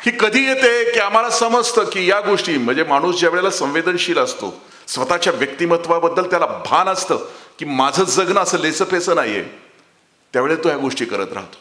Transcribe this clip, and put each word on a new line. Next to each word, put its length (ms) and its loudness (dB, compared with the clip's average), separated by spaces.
ही 140 -2
कधी 260 2
येते 460 2
की 60 2
आम्हाला 320 2
समजतं 540 2
की 260 0
या 100 4
गोष्टी, 380 0
म्हणजे 260 0
माणूस 360 2
ज्या 100 4
वेळेला 200 0
संवेदनशील 680 -2
असतो, 440 -4
स्वतःच्या 440 -2
व्यक्तिमत्वाबद्दल 960 0
त्याला 160 2
भान 420 0
असतं 380 -2
की 60 -10
माझं 400 0
जगणं 360 0
असं 180 0
लेसपेसं 560 0
नाहीये, 280 -2
त्यावेळेला 320 0
तो 40 4
ह्या 100 0
गोष्टी 260 -4
करत 280 -6
राहतो. 280 -14